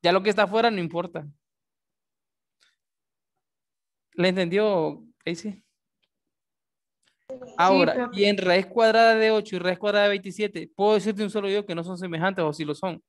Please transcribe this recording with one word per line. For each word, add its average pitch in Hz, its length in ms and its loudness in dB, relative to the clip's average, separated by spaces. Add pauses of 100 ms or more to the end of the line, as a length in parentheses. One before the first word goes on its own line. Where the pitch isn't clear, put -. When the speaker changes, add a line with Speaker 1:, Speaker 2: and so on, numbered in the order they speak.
Speaker 1:
Ya 170 100 2
lo 190 100 2
que 208 80 0
está 202 140 2
afuera 226 280 0
no 190 80 -4
importa. 165 460 -8 (3000)
¿Le 180 140 0
entendió, 185 760 -2 (200)
Casey? 175 380 -10 (1900)
Ahora, - 360 4
Speaker 2:
Sí, - 60 -2
profe. 240 220 -4
Speaker 1:
y 202 40 4
en 202 140 2
raíz 185 280 2
cuadrada 226 480 6
de 220 160 2
ocho 214 260 -2
y - 20 -4
raíz 175 200 -2
cuadrada 208 260 2
de 202 60 4
veintisiete, 196 640 -6
¿puedo 208 200 2
decir 208 200 0
de 208 100 -4
un 196 60 -4
solo 202 180 -4
yo 202 180 -2
que 175 80 -8
no 170 100 -6
son 180 140 -10
semejantes 180 460 -2
o 151 80 -2
si 151 120 -8
lo 147 100 -6
son? 180 340 -8